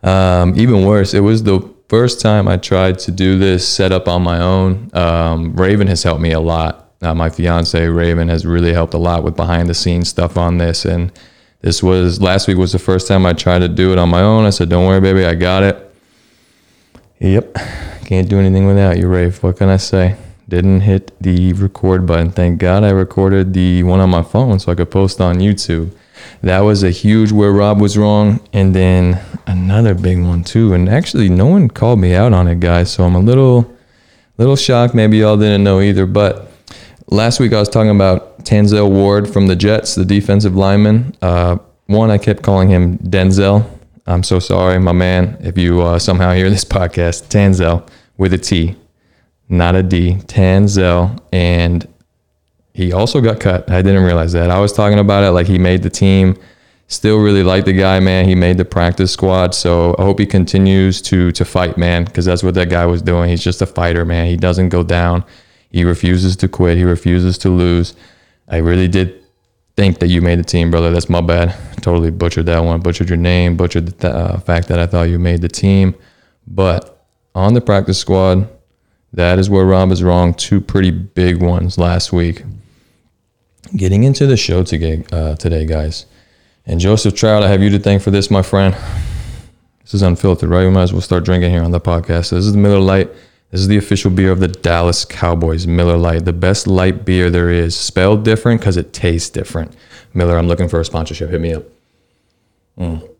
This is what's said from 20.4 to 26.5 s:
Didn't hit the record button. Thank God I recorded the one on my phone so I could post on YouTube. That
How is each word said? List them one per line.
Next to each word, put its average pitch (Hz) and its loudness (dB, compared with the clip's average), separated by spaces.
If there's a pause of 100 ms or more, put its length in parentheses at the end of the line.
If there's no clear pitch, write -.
Didn't 92 0
hit 98 0 (100)
the 90 0
record 92 -2
button. 85 0
Thank 87 0
God 92 2
I 101 2
recorded 95 0
the 90 2
one 90 2
on 95 4
my 85 2
phone 110 0
so 90 -4
I 87 0
could 87 -4
post 98 -2
on 87 0
YouTube. 92 -2 (500)
That 92 0